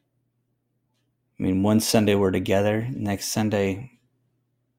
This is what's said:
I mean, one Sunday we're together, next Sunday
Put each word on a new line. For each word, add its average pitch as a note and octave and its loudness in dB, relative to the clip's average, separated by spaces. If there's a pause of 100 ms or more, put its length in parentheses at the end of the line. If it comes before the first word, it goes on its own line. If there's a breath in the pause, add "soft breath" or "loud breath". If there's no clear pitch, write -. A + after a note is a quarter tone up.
(1400)
I G2+ -8
mean, F#2+ 0
one G#2+ 4
Sunday G#2 2
we're G2 2
together, G2+ 0
next G#2 -6
Sunday G2+ -2 (880)